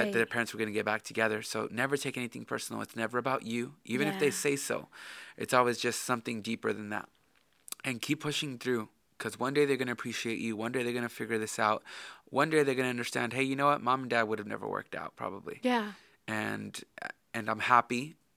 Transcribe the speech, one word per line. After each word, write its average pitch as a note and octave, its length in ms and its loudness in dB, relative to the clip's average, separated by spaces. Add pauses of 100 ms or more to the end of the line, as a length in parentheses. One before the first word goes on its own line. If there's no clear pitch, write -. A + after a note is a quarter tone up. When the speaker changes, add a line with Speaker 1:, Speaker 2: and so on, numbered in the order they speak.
Speaker 1:
Right. G3+ 80 -2
Speaker 2:
their A2+ 120 4
parents A#2 280 -2
were G#2+ 60 -8
gonna G#2+ 120 0
get G2+ 140 0
back G#2+ 180 0
together. A2 400 2
So A2+ 280 -2
never C3 260 2
take C3+ 200 -4
anything A#2+ 280 -6
personal. A#2 360 -6
It's - 140 -10
never A2+ 240 -2
about C3 240 0
you, A#2+ 320 -4 (100)
even C3 220 0
if D3 120 -2
they D3+ 80 4
Speaker 1:
Yeah. C3 40 6
Speaker 2:
say C#3+ 240 0
so. - 340 -4 (480)
It's - 160 0
always B2 240 6
just - 240 0
something A#2 400 -2
deeper A2 320 -2
than G#2 160 -6
that. G#2 180 -6 (760)
And B2 160 -2
keep D#3 180 0
pushing C#3+ 380 -4
through, A#2 320 0 (300)
'cause - 200 -6
one B2+ 140 0
day D3 120 6
they're C#3 120 4
gonna B2+ 140 -2
appreciate A2+ 480 -4
you. A2+ 180 -2
One A2+ 140 -2
day B2+ 120 0
they're A#2+ 100 0
gonna A#2+ 140 -2
figure A2+ 300 -2
this A2 220 -2
out. G#2+ 240 4 (420)
One D3 240 2
day D#3 140 6
they're C#3 120 4
gonna B2+ 140 2
understand, A#2+ 440 -2
"Hey, C3 100 2
you C3+ 120 2
know C#3 120 4
what? C#3+ 140 4
Mom B2+ 200 2
and B2+ 80 -6
Dad A#2 140 6
would G#2+ 160 0
have G#2 80 -8
never G#2 200 -6
worked G2 280 -4
out, - 200 -8
probably." G2 460 -8
Speaker 1:
Yeah. A3+ 320 2 (340)
Speaker 2:
And, G#2+ 560 -4 (520)
and A2 140 -4
I'm A2 100 0
happy B2 560 4 (220)